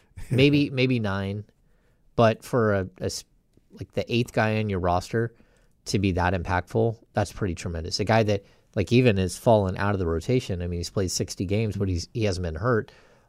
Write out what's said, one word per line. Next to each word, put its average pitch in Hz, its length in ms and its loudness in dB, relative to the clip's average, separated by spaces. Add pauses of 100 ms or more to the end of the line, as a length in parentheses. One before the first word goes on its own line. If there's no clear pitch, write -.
(300)
maybe, 143 400 4
maybe 127 300 0
nine. 98 460 -4 (680)
But 113 280 4
for 110 320 2
a, 95 120 -2 (140)
a - 40 -4
s-, - 200 -8 (460)
like, - 220 -16
the 101 200 -4
eighth 123 200 0
guy 110 260 2
on 107 100 -2
your 95 100 -2
roster 90 540 -2 (520)
to - 140 -2
be 95 140 2
that 90 200 2
impactful, 92 640 -2 (160)
that's 104 200 -2
pretty 90 220 -4
tremendous. 85 440 -6
A 104 60 -2
guy 107 180 4
that, 101 220 -2 (300)
like, 101 160 -2
even 120 260 6
has 92 200 -2
fallen 101 400 4
out 101 160 -2
of 95 60 -2
the 90 80 -2
rotation. 87 540 -2
I 87 60 -6
mean, 87 120 -4
he's 85 120 -6
played 95 200 -2
sixty - 340 -4
games, 101 300 -2
but 98 140 -2
he's, 90 240 -2
he 113 120 -4
hasn't 92 180 -2
been 82 120 -4
hurt 107 360 -2 (380)